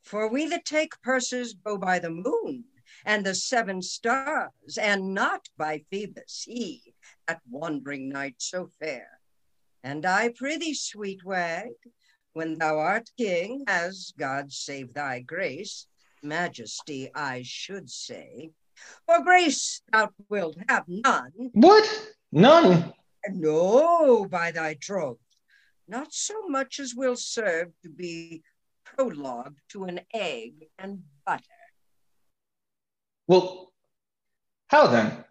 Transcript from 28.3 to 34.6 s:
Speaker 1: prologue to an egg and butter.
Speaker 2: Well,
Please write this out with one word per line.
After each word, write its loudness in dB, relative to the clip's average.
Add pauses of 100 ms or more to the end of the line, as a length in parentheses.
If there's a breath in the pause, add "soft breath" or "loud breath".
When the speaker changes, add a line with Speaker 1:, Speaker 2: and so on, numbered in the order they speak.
Speaker 1:
prologue -6 (140)
to -12
an -8 (120)
egg -8 (100)
and -14 (220)
butter. -6 (1800)
Speaker 2:
Well, 4 (920)